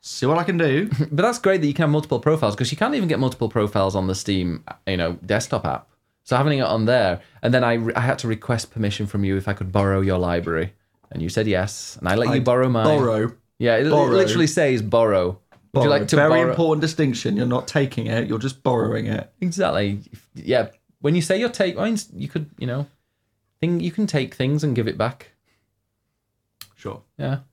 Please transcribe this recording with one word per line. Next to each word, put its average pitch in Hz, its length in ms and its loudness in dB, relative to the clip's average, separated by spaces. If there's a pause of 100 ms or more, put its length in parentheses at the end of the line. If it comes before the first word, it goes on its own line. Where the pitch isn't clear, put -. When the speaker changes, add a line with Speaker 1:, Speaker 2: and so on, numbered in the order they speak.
Speaker 1:
see - 240 -6
what 151 120 2
I 175 60 0
can 180 140 -2
do. 160 320 2 (100)
Speaker 2:
<laughs> 156 120 -2
But 151 100 0
that's 233 180 0
great 190 220 2
that 151 60 2
you 143 60 0
can 170 100 0
have 151 80 4
multiple 147 280 0
profiles, 151 360 2
'cause 123 160 -2
you 147 60 -6
can't 262 180 0
even 202 120 0
get 151 120 0
multiple 127 300 -2
profiles 98 460 0
on 92 120 0
the 92 80 -2
Steam, 92 480 -2 (240)
you 95 100 -2
know, 85 160 -2 (120)
desktop 104 400 -2
app. 67 220 -6 (360)
So - 140 -2
having 139 220 2
it 131 40 2
on 110 220 0
there, 110 360 2 (200)
and 120 120 2
then 127 100 4
I 117 100 2
re-, 113 220 -2
I 120 60 0
had 127 180 0
to - 80 -6
request 113 440 -4
permission 104 360 -4
from 101 160 -2
you 98 140 0
if 95 100 -4
I 104 60 -2
could 95 180 -8
borrow 98 300 2
your 95 160 0
library. 87 560 -2 (380)
And - 100 -8
you 80 60 -4
said 107 180 -2
yes, 95 520 -4
and - 100 -6
I 92 80 2
let 120 140 0
you 120 60 0
Speaker 1:
I 135 40 2
Speaker 2:
borrow 123 300 2
mine. 113 160 0
Speaker 1:
borrow. 110 480 2 (260)
Speaker 2:
Yeah, 117 160 2
it, 127 120 2
it - 20 2
Speaker 1:
Borrow. 131 260 4
Speaker 2:
literally 117 320 4
says 139 340 2
borrow. 107 440 4 (480)
Would 135 100 2
you 143 60 4
Speaker 1:
Borrow. - 0 -
Speaker 2:
like 143 200 2
to 156 60 2
Speaker 1:
Very 147 140 6
Speaker 2:
borrow? 160 220 4
Speaker 1:
important 156 300 2
distinction. 139 560 0
You're 123 80 0
not 123 220 -2
taking 131 400 -2
it, 110 220 -2
you're 107 100 -2
just 131 240 -8
borrowing 113 440 0
it. 107 220 -6 (120)
Speaker 2:
Exactly. 104 580 -2 (340)
Yeah. 110 360 0 (320)
When 147 140 2
you 180 60 2
say 190 180 0
you're 233 100 -2
take, 196 280 -2
I - 80 -2
mean, 226 120 -2 (160)
you 139 160 -10
could, 151 280 -8
you - 100 -8
know, 135 200 -4 (720)
thing, 170 220 0
you 170 100 -4
can 208 160 -2
take 139 280 -2
things 147 280 0
and 143 120 0
give 113 120 0
it - 100 -6
back. - 340 -4 (1400)
Speaker 1:
Sure. - 260 -14 (160)
Speaker 2:
Yeah. 135 220 -4 (140)